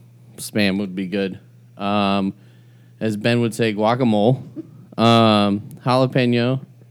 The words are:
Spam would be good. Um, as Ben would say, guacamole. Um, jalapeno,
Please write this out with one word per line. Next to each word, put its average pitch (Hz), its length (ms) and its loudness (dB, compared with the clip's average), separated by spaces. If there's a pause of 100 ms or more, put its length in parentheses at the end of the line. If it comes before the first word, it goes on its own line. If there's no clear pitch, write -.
(360)
Spam 101 440 -2
would 95 160 -6
be 98 100 -6
good. 98 320 -4 (380)
Um, 101 580 -2 (640)
as 110 180 -4
Ben 120 240 0
would 113 140 -2
say, 113 200 -2
guacamole. 113 680 2 (560)
Um, 107 640 4 (240)
jalapeno, 127 800 0 (260)